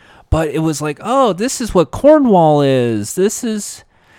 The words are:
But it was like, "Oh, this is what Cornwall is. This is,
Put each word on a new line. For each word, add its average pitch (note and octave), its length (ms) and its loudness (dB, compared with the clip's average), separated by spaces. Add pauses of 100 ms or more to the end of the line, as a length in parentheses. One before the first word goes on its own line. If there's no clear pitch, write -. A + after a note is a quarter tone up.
(280)
But D#3 220 -2
it C3+ 80 -4
was D#3+ 240 -4
like, D3+ 180 -8
"Oh, B3 320 -2
this G3+ 260 -6
is A3+ 140 -8
what E3+ 180 2
Cornwall G3+ 680 4
is. A#2+ 540 0
This F#3+ 280 -2
is, G#3+ 400 -8 (360)